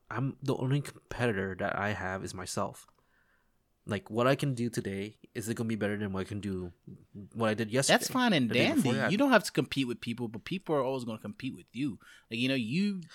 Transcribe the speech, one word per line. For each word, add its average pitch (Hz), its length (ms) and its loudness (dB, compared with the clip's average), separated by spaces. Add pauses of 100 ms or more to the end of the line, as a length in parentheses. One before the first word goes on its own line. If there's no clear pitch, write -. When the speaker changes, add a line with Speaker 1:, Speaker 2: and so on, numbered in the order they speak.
Speaker 1:
I'm, 127 320 -2
the 135 140 0
only 135 260 2
competitor 98 760 -2
that 98 180 0
I 101 160 0
have 92 300 -4
is - 100 -8
myself. - 540 -4 (960)
Like, 101 240 -4
what 117 180 2
I 139 80 6
can 143 200 0
do 120 140 -2
today, 98 480 -6 (180)
is 110 140 -4
it 113 60 0
gonna 117 140 -2
be 113 80 0
better 101 200 0
than 104 160 -2
what 95 80 0
I - 40 0
can 104 160 -6
do, 92 320 -4 (600)
what 110 160 2
I 107 40 4
did 107 180 -2
yesterday, 135 220 4
Speaker 2:
That's 240 160 4
fine 247 240 4
and 127 160 4
Speaker 1:
the 117 60 2
day 143 120 6
before 233 260 4
Speaker 2:
dandy. - 20 2
Speaker 1:
that? 135 160 2
Speaker 2:
You 202 60 2
don't 277 140 4
have 220 140 6
to - 60 -6
compete 135 360 0
with 117 140 -4
people, 120 260 -4
but 110 180 -10
people 170 300 -2
are 135 80 4
always 127 220 -2
gonna 110 140 -6
compete 113 360 -8
with 90 180 -18
you. 123 260 -4 (300)
Like, 117 100 -4
you 127 100 2
know, 135 60 2
you, 175 460 0 (140)